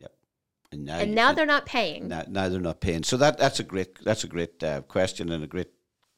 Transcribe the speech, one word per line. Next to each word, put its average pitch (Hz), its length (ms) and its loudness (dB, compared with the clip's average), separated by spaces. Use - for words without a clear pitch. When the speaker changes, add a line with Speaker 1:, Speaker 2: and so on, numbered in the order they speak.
Speaker 1:
Yep. - 120 -20
And 73 120 -10
now 156 120 -6
Speaker 2:
And 202 140 0
Speaker 1:
you, 214 40 -2
Speaker 2:
now 233 140 6
Speaker 1:
and 302 80 2
Speaker 2:
they're 311 80 2
not 285 200 2
paying. 190 440 -4
Speaker 1:
now, 82 180 -6
now 95 220 0
they're 92 100 -2
not 85 220 -4
paying. 82 220 0
So - 120 0
that, 147 220 4
that's - 240 4
a - 20 -6
great, - 400 -6
that's 104 220 0
a - 20 -8
great, 85 340 -6
uh, 73 200 -2
question 92 500 -2
and 78 140 -6
a - 20 -8
great 87 220 -6